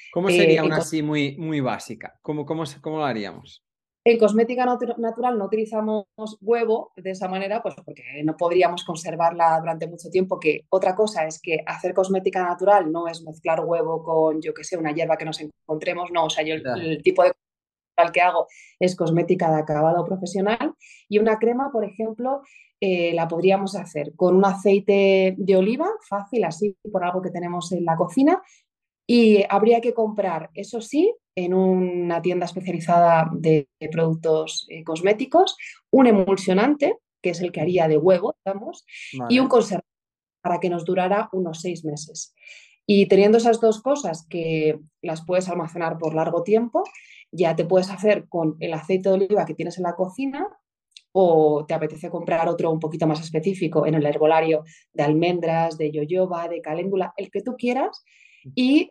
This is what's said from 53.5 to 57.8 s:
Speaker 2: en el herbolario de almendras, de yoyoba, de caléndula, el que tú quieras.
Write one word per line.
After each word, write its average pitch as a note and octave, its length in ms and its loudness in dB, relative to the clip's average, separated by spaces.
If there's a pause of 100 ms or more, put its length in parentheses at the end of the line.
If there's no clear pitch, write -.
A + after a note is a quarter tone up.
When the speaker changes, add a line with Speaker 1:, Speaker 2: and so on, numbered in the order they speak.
Speaker 2:
en D#3+ 100 2
el D3 100 2
herbolario D#3 580 2 (300)
de D3+ 100 -2
almendras, E3 720 0
de D3+ 140 -2
yoyoba, E3+ 560 -2
de E3+ 140 -8
caléndula, F3+ 560 -4
el G3 140 -12
que G3 100 -6
tú B3+ 160 -8
quieras. C4 460 -4 (520)